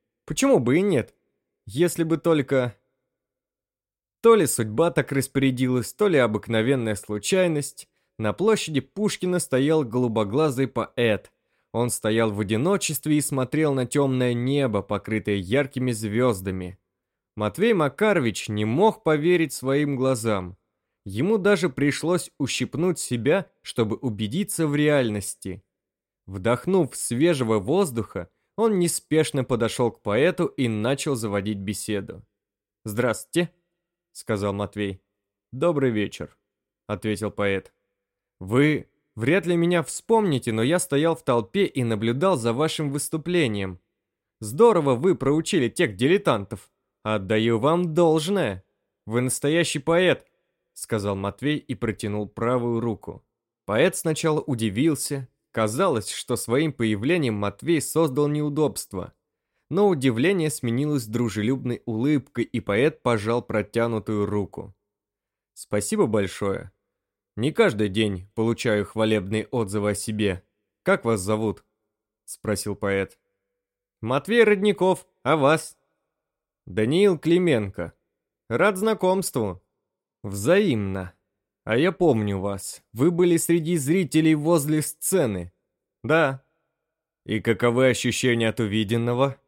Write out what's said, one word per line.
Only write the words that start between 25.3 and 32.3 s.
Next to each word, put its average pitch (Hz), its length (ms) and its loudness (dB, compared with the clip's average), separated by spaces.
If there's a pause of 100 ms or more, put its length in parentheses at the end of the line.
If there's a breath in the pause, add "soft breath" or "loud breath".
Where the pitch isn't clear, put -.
Вдохнув 123 680 0
свежего 127 640 2
воздуха, 117 720 -2 (280)
он 214 220 2
неспешно 156 640 0
подошел 117 480 0
к - 100 -20
поэту 156 420 0
и 131 240 -2
начал 123 460 -2
заводить 104 440 -4
беседу. 98 640 -6 (640)